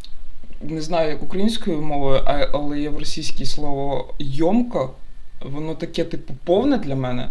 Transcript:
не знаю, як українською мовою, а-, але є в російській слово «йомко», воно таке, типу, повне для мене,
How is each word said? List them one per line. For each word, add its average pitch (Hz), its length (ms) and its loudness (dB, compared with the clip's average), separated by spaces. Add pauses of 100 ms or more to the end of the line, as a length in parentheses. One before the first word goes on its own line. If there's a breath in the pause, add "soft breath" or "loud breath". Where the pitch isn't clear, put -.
(640)
не 156 200 -6
знаю, 165 280 -2
як 147 120 -2
українською 190 600 0
мовою, 139 440 4
а-, 143 260 4
але 147 280 0
є 147 100 -4
в 147 80 0
російській 147 480 4
слово 139 720 2
«йомко», 160 760 0 (460)
воно 151 340 -6
таке, 170 300 -6
типу, - 300 -6 (100)
повне 233 340 0
для 139 180 -4
мене, 127 340 -4